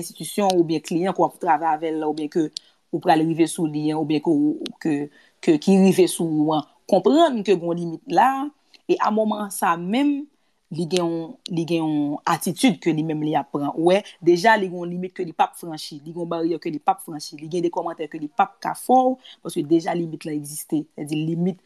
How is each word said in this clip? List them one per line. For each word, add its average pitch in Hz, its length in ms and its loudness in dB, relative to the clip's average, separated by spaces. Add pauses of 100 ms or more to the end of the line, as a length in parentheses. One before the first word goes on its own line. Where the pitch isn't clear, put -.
enstitisyon 185 560 -2
oubyen 160 260 2
kliyan 180 320 -2
ke 180 80 2
w 156 60 4
ap - 140 -8
travay 160 340 2
avè 156 160 -4
l 156 80 -4
lan, 151 100 -2
oubyen 151 220 -6
ke. 156 160 0 (440)
Ou 165 80 -4
pral 160 240 4
rive 160 240 2
sou 175 180 -4
li 151 220 -4
an, 156 140 -2
oubyen 147 180 0 (640)
ke, 147 760 -2
ki 190 240 4
rive 185 320 6
sou 170 160 -2
ou 156 300 0
an. 147 80 -6 (240)
Konprann 247 560 4
ke 190 100 4
g 165 80 -8
on 170 140 -2
limit 170 340 -8
la, 180 160 4 (560)
e - 160 0
a - 140 0
moman 214 320 0
an, 196 80 -10
sa 190 260 0
menm, 277 460 0 (460)
li 165 160 -2
gen 180 120 2
yon, 165 320 -2 (200)
li 170 160 -2
gen 170 120 0
yon 151 380 -2 (100)
atitid 170 560 0
ke 165 80 2
li 156 140 0
menm 151 180 -2
li 151 120 0
ap 139 160 -2
pran. 143 200 -4
Ou 165 160 2
wè, 190 140 4 (220)
deja 175 360 6
li 190 80 -2
gen 175 140 -8
yon 175 100 -6
limit 180 240 -8
ke 185 80 -6
li 160 80 -10
p 196 120 0
ap - 120 -6
franchi. 160 460 -12
Li 156 100 -14
gen 170 140 -6
yon 170 40 -12
baryè 165 300 -2
ke 170 120 -6
li 147 80 -6
p - 120 0
ap - 120 -4
franchi. 151 360 -12
Li 160 80 -14
gen 170 160 -2
de 170 80 0
kòmantè 165 400 -6
ke 160 80 -12
li 147 80 -8
p - 160 0
ap - 160 -8
ka - 160 -6
fè 247 220 2 (100)
w 262 80 0 (280)
paske 170 280 -4
deja 165 240 0
limit 165 320 -6
lan 151 80 -6
egziste. 147 460 -6 (100)
Se 156 160 -12
di 151 160 -2
limit 170 420 -2